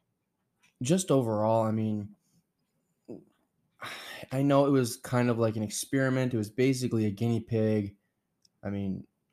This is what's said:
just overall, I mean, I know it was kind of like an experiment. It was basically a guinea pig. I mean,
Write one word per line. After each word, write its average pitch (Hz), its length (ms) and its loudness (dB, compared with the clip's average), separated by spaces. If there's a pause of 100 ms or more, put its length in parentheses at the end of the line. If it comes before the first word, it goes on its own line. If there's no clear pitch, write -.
(840)
just 185 260 0
overall, 113 540 2
I 110 80 0
mean, 107 380 -2 (2250)
I 135 120 0
know 143 240 4
it 147 40 2
was 127 260 2
kind 123 340 0
of 113 80 0
like 113 160 2
an 110 80 -2
experiment. 131 720 -2
It - 20 0
was 107 140 -4
basically 127 540 0
a 104 60 0
guinea 117 280 -2
pig. 107 560 0 (680)
I 101 60 -8
mean, 98 360 -6 (280)